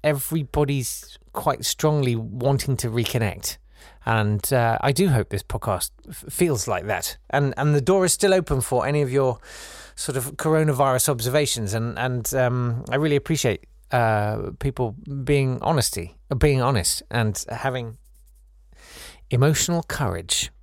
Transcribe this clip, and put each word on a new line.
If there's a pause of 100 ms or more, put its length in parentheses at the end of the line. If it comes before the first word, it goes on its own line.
everybody's (160)
quite
strongly
wanting
to
reconnect. (500)
And,
uh,
I
do
hope
this
podcast (180)
f-,
feels
like
that. (140)
And,
and
the
door
is
still
open
for
any
of
your (580)
sort
of
coronavirus
observations.
And,
and,
um,
I
really
appreciate, (260)
uh,
people (300)
being
honesty, (140)
uh,
being
honest
and
having (1300)
emotional
courage (120)